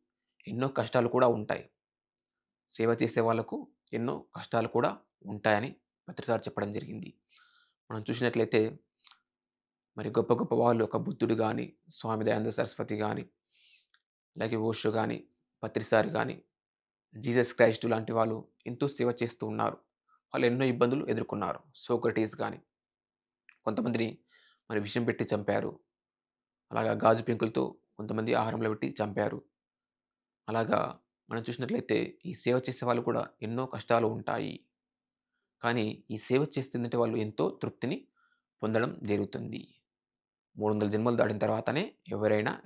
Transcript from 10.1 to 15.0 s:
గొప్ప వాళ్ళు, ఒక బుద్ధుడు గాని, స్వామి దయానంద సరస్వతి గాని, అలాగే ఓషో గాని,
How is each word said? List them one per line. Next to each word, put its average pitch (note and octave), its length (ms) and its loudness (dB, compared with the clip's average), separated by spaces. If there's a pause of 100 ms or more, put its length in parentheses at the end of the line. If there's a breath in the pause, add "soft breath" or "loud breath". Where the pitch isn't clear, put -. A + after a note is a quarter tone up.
గొప్ప - 200 0
వాళ్ళు, A#2+ 300 6
ఒక G#2+ 140 0
బుద్ధుడు A#2 360 0
గాని, A2+ 400 0 (160)
స్వామి A2 360 -4
దయానంద A2 220 2
సరస్వతి A2 480 -4
గాని, A2 300 -4 (1080 soft breath)
అలాగే A2 200 -2
ఓషో A2+ 340 0
గాని, A2 340 0 (400)